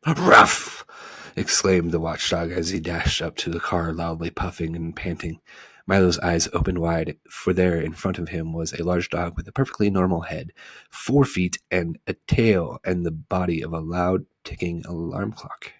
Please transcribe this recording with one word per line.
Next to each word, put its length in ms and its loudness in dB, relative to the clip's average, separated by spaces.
Ruff! 800 4
exclaimed 560 2
the 80 0
watchdog 520 -2
as 180 -2
he 100 -4
dashed 420 -2
up 160 -6
to 120 -4
the 100 -4
car, 320 0
loudly 380 -4
puffing 460 -4
and 200 -6
panting. 440 -6
Milo's 320 6
eyes 340 2
opened 260 0
wide, 380 -2
for 240 -2
there 260 4
in 140 -4
front 240 -4
of 120 -6
him 240 -4
was 200 -4
a 100 -6
large 260 0
dog 260 -4
with 120 -6
a 40 -18
perfectly 380 0
normal 320 2
head, 300 -8
four 360 4
feet, 320 -2
and 260 -2
a 60 -4
tail, 560 4
and 220 0
the 60 0
body 500 -2
of 120 -6
a 60 -4
loud 460 0
ticking 420 -6
alarm 460 -6
clock. 480 -16